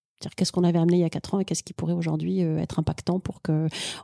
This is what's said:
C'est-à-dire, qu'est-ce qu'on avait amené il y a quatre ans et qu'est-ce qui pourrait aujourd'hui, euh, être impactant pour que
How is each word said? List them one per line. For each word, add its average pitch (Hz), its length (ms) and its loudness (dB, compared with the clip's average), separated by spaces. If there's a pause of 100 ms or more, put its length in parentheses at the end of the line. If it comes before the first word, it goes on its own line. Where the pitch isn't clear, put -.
(180)
C'est-à-dire, - 160 -12
qu'est-ce - 180 0
qu'on 180 120 2
avait 170 160 4
amené 175 180 6
il - 20 6
y 170 40 4
a 165 60 0
quatre - 240 -6
ans 196 60 0
et 190 40 0
qu'est-ce - 180 -4
qui - 100 -16
pourrait 170 220 -2
aujourd'hui, 165 480 0
euh, 160 160 2
être 170 220 -2
impactant 175 400 -2
pour - 200 -8
que 156 280 0 (360)